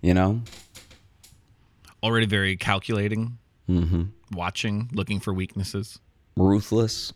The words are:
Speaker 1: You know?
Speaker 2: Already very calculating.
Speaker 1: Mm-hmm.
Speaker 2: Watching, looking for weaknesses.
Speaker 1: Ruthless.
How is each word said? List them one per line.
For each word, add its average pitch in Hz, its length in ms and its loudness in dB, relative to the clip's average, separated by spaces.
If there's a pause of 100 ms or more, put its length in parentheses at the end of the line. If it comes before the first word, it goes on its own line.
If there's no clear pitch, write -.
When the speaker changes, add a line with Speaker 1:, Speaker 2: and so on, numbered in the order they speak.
Speaker 1:
You 87 120 4
know? 98 280 4 (1600)
Speaker 2:
Already 113 240 2
very 98 280 2
calculating. 107 840 -2 (280)
Speaker 1:
Mm-hmm. 87 360 2 (300)
Speaker 2:
Watching, 101 600 -4
looking 101 260 -2
for 98 140 -4
weaknesses. 95 640 -6 (400)
Speaker 1:
Ruthless. 107 800 2